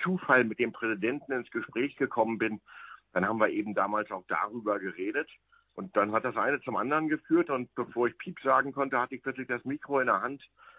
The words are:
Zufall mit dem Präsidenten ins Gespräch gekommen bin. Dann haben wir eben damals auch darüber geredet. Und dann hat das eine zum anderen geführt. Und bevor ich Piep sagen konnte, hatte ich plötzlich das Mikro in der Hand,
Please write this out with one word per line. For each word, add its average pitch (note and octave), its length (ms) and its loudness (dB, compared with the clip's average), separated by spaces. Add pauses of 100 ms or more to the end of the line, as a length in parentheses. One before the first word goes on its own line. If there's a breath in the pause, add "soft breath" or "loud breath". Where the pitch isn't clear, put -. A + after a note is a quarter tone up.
Zufall D3+ 420 4
mit A2 140 -2
dem A#2 140 0
Präsidenten A2+ 600 -2
ins B2 180 -4
Gespräch B2 460 -4
gekommen A2+ 420 0
bin. A2 220 -2 (540 loud breath)
Dann F#2 120 2
haben A2 140 0
wir G#2+ 80 6
eben G2+ 260 -2
damals G#2 360 0
auch F#2+ 180 -8
darüber G#2 500 -2
geredet. F#2+ 500 -4 (460 soft breath)
Und F#2 220 -12
dann G#2 160 4
hat A2+ 120 2
das A#2 120 -4
eine B2 240 2
zum A#2 160 -6
anderen D3 320 0
geführt. D#3 420 2
Und B2 240 -4
bevor A#2+ 320 0
ich A2+ 120 -4
Piep - 260 -12
sagen C3+ 280 4
konnte, C3+ 280 0
hatte B2+ 160 -4
ich - 60 -18
plötzlich C3 260 -6
das A#2+ 160 -4
Mikro C#3 340 -2
in B2+ 80 2
der G#2 140 6
Hand, C3 200 -4 (380 loud breath)